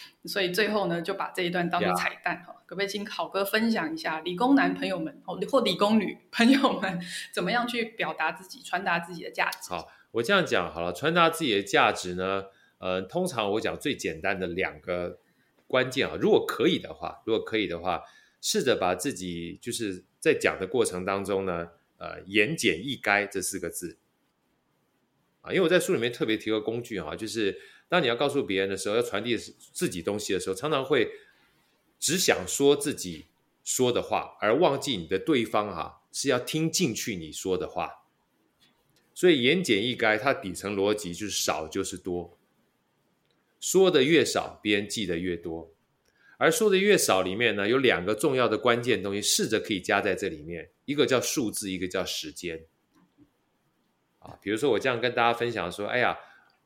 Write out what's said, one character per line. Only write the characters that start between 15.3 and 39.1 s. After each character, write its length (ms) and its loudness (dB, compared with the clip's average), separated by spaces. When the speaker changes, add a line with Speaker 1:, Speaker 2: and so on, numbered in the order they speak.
Speaker 2:
关 200 2
键 200 0
啊， 120 -6
如 80 2
果 160 6
可 220 0
以 140 2
的 120 -12
话， 320 -10
如 80 -2
果 120 0
可 120 -4
以 120 0
的 100 -6
话， 240 -2
试 240 0
着 100 4
把 220 2
自 180 -4
己 480 -8
就 80 -8
是 340 -6
在 160 4
讲 240 0
的 80 -4
过 180 2
程 200 -4
当 200 -2
中 200 -2
呢， 240 -4
呃， 280 -12
言 300 4
简 280 2
意 120 -6
赅 320 2
这 120 -6
四 200 -6
个 100 -6
字。 260 -10
啊， 100 -8
因 60 2
为 20 4
我 80 4
在 100 6
书 160 2
里 60 0
面 120 -2
特 140 -4
别 100 2
提 140 -4
个 100 0
工 220 -4
具 160 -8
啊， 160 -6
就 140 -6
是 320 -2
当 140 2
你 60 2
要 80 2
告 120 2
诉 160 0
别 160 0
人 80 0
的 80 -4
时 120 -6
候， 80 0
要 60 4
传 200 -4
递 140 0
自 520 -8
己 140 -6
东 160 -2
西 140 -4
的 80 0
时 80 -4
候， 80 -2
常 120 -4
常 160 0
会 240 2
只 180 0
想 300 2
说 260 4
自 180 -2
己 340 -10
说 300 0
的 100 0
话， 380 -4
而 160 4
忘 240 2
记 160 -4
你 100 -6
的 120 0
对 260 0
方 240 -2
啊， 280 -8
是 180 -4
要 100 2
听 300 -2
进 240 0
去 220 -6
你 160 -10
说 260 -4
的 120 -4
话。 360 -8